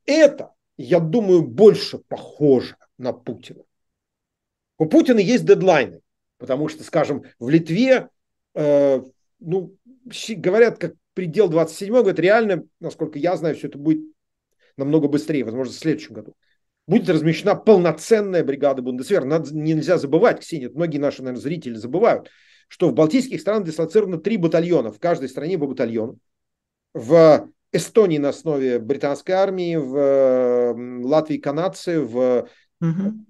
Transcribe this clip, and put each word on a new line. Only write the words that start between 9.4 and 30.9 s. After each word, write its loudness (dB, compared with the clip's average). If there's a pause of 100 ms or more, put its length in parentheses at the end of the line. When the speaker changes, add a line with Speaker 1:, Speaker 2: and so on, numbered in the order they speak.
Speaker 1:
щи-, -12
говорят, 2
как -8 (180)
предел 0
двадцать 0
седьмой 0
год, -2
реально, 2 (160)
насколько -10
я -2
знаю, -4
все -10
это -14
будет 0 (800)
намного 0
быстрее, -2
возможно, -8
в -18
следующем -6
году. -18 (540)
Будет 2
размещена 0
полноценная 2
бригада -2
Бундесвера. -2
Надо, -4
нельзя -2
забывать, 2
Ксения, -10
многие -6
наши, -4
наверное, -8
зрители -8
забывают, -2 (360)
что 0
в -2
балтийских 0
странах -2
дислоцировано -2
три -4
батальона, 0
в -18
каждой -4
стране -6
по -4
батальону. -6 (760)
В 6 (240)
Эстонии 2
на -2
основе -2
британской -4
армии, -2
в, -4 (800)
м, -10